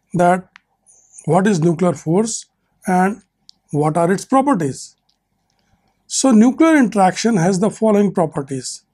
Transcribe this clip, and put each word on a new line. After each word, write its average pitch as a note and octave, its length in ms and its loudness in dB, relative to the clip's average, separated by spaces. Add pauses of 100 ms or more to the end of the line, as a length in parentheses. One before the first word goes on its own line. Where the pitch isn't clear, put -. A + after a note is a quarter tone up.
(160)
That F3+ 340 0 (760)
what F3+ 220 2
is G3+ 140 0
nuclear E3+ 340 0
force G#3 520 -4 (400)
and F#3+ 360 -2 (480)
what D3+ 260 -2
are E3+ 160 0
its F#3+ 120 -4
properties? C4+ 720 -2 (1120)
So - 240 -2
nuclear C4 460 4
interaction G#3 600 2
has F3 240 0
the G3+ 100 0
following G#3 420 0
properties. C#3+ 800 -6